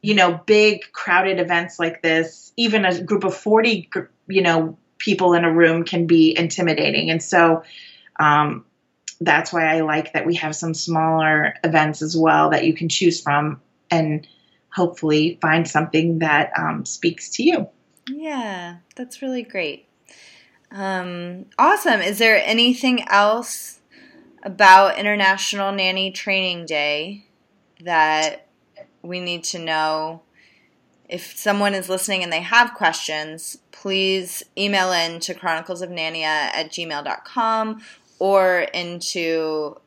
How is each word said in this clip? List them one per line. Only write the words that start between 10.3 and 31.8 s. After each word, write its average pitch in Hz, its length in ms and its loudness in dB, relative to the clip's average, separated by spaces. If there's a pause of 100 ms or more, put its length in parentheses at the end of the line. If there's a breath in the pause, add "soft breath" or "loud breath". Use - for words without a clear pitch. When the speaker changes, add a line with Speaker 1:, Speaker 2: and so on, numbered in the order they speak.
Speaker 1:
have 156 200 -6
some 160 180 -6
smaller 160 880 0
events 156 400 0
as 160 140 -4
well 156 340 4
that 147 140 0
you 160 80 2
can 165 160 -4
choose 170 320 2
from 147 400 -2 (300)
and 160 360 0 (460 soft breath)
hopefully 165 720 0
find 165 260 2
something 160 520 0
that, 151 380 0
um, 156 280 -4
speaks - 440 -6
to - 120 -6
you. 294 260 0 (400)
Speaker 2:
Yeah, 233 680 -8 (200)
that's 247 260 -14
really 254 200 -6
great. 180 440 -8 (840 soft breath)
Um, 180 760 -8 (120)
awesome. 311 420 2
Is 196 180 -4
there 220 260 4
anything 247 640 0
else 214 720 0 (640 loud breath)
about 190 560 8
International 196 760 0
Nanny 190 380 -2
Training 185 560 -4
Day 156 600 -4 (560)
that 156 640 0 (560)
we 180 180 -10
need 175 240 -8
to - 140 -8
know? 156 640 -4 (840 soft breath)
If - 280 -12
someone 202 380 0
is 180 160 -6